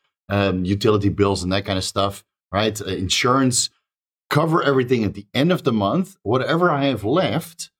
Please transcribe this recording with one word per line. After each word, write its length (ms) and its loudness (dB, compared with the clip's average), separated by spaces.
um, 360 0
utility 440 2
bills, 340 2
and 80 -2
that 140 0
kind 120 -2
of 60 -4
stuff, 400 -4
right? 300 -2
Uh, 40 -12
insurance. 840 0
Cover 340 2
everything 400 2
at 100 -2
the 220 -16
end 160 2
of 120 -2
the 100 0
month. 500 0
Whatever 480 0
I 140 0
have 180 -2
left, 640 -4